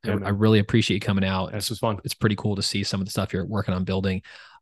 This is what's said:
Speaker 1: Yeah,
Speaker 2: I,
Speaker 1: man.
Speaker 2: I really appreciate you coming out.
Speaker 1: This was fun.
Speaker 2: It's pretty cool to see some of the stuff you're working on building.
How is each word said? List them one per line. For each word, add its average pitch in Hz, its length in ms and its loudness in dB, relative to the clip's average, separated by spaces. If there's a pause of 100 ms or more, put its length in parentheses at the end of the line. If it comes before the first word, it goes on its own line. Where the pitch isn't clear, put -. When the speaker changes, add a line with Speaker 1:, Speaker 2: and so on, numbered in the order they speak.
Speaker 1:
Yeah, 104 80 -4
Speaker 2:
I, 104 40 2
Speaker 1:
man. 101 100 -4
Speaker 2:
I 98 40 -2
really 107 300 6
appreciate 107 360 2
you 104 60 -2
coming 95 240 2
out. 95 260 -2
Speaker 1:
This 104 180 -6
was 107 100 -6
fun. 107 240 0
Speaker 2:
It's - 100 -6
pretty 107 220 2
cool 104 200 -2
to 98 60 -4
see 101 220 -2
some - 180 -4
of 95 60 -4
the - 40 -14
stuff - 220 -2
you're 92 120 -2
working 98 280 -2
on 92 100 -2
building. 95 380 -2 (400)